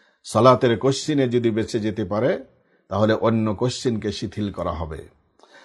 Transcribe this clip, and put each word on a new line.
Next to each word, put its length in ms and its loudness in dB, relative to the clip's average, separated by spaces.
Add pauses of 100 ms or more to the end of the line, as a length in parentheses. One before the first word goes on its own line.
(240)
সালাতের 560 4
কোশ্চিনে 500 0
যদি 220 2
বেঁচে 280 -2
যেতে 260 -4
পারে, 380 -2 (440)
তাহলে 260 2
অন্য 420 0
কোশ্চিনকে 560 -2
শিথিল 400 -6
করা 200 -4
হবে। 360 -8 (580)